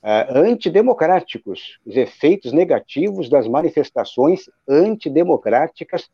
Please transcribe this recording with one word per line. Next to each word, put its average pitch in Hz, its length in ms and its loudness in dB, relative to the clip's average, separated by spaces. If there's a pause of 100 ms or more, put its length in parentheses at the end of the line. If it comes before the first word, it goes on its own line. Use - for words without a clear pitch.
eh, 107 260 0
antidemocráticos, 185 1500 0
os 104 120 -6
efeitos 127 560 0
negativos 165 760 -2
das 127 200 2
manifestações 147 1000 -2 (200)
antidemocráticas. 160 1500 0